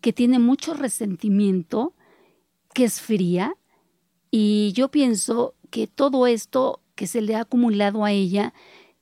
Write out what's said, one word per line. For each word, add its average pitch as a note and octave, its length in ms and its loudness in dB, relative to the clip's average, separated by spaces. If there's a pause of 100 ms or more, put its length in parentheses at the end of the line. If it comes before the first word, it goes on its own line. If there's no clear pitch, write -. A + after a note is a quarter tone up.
que A#3 120 0
tiene B3 260 2
mucho C4 360 2
resentimiento, G#3 1200 -2 (800)
que B3+ 120 2
es - 160 -2
fría, F#3+ 560 0 (760)
y G#3 440 2
yo C4 160 0
pienso A#3+ 640 0 (160)
que A3 160 -4
todo C4 400 0
esto B3+ 540 -2 (140)
que F#3+ 120 -8
se A#3 140 -4
le G#3+ 140 -2
ha A3 60 -4
acumulado G#3+ 640 0
a G#3 80 2
ella G3+ 420 0 (480)